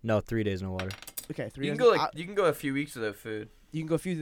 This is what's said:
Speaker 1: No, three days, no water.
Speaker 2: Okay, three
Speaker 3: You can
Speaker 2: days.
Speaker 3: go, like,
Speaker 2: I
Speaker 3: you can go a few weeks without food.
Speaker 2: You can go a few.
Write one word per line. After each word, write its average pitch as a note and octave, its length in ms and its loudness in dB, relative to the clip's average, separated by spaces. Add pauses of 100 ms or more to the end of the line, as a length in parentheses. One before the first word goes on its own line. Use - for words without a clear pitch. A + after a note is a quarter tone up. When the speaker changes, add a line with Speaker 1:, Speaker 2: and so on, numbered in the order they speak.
Speaker 1:
No, A2 160 4
three A2 240 0
days, G2 180 0
no F#2+ 100 -4
water. F#2 180 -4 (420)
Speaker 2:
Okay, A#2+ 180 -6
three C#3 180 -6
Speaker 3:
You D3 40 0
can D3 80 -2
Speaker 2:
days. B3 60 8
Speaker 3:
go, A#3 60 10
like, D#3 100 6
Speaker 2:
I D#3 120 0
Speaker 3:
you E3 120 -8
can G3+ 100 -10
go G3 100 4
a D3+ 80 6
few C#3 200 -4
weeks D3 220 -2
without G#2+ 200 -4
food. A2 340 -8 (220)
Speaker 2:
You D#3+ 100 -4
can D#3 60 -4
go E3 80 2
a D3+ 40 4
few. F3+ 220 -4